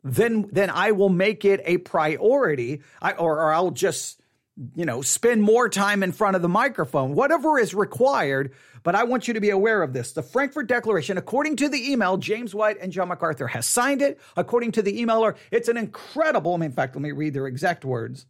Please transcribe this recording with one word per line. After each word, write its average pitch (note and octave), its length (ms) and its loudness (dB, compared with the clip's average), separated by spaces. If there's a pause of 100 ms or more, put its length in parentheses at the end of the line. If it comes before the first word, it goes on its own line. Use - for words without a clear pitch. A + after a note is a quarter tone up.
Then, G#3 500 0
then G3 160 2
I F#3+ 240 2
will G3 160 4
make F#3+ 380 2
it G3 180 4
a F3 140 2
priority, D#3+ 1040 0 (180)
I, F#3+ 120 -2
or, D#3+ 280 0
or D#3 140 2
I'll F3 160 2
just, - 500 -4 (560)
you E3+ 80 -4
know, B2+ 160 -4
spend A3+ 420 2
more A3+ 280 4
time G3+ 320 0
in F3+ 100 -2
front G3 240 2
of F3 60 2
the E3+ 80 0
microphone, D#3 640 0
whatever C#4+ 440 2
is G#3 140 0
required. G3 800 0 (300)
But F3 120 0
I A3 100 4
want B3 220 -2
you A#3+ 60 -2
to A3 80 -2
be G3+ 80 2
aware G3+ 340 2
of C3 120 -4
this. A#2+ 180 -6
The D#3 100 -6
Frankfurt C4+ 440 -4
Declaration, G3+ 500 0
according C4+ 400 -2
to C#4+ 140 0
the C4 200 -4
email, F#3+ 280 2
James G#3 360 -6
White G#3+ 240 0
and F#3 140 -8
John F3+ 160 -4
MacArthur D#3+ 380 -4
has A#2+ 180 -6
signed C4 380 2
it. C#4+ 180 0 (160)
According A#3 360 0
to A3 100 0
the G3+ 200 -2
emailer, A3+ 340 2 (140)
it's A3+ 180 0
an A#3 100 0
incredible, A3+ 720 -2
I F3 60 -2
mean, E3 80 -2
in C3+ 60 -6
fact, C3+ 220 -4
let C#3 60 -8
me D3 120 -6
read D3 200 -4
their C3+ 140 -4
exact C#3 400 -4
words. A#2+ 440 -6